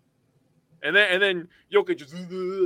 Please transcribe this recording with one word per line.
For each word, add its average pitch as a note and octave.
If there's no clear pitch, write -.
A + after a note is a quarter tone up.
And D#3
then, G3+
and F#3
then F3+
Jokic F#3
just, D3